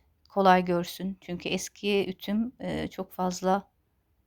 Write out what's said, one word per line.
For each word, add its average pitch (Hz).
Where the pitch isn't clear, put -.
kolay 185
görsün. 180
Çünkü -
eski 196
ütüm, 214
e, 156
çok -
fazla 185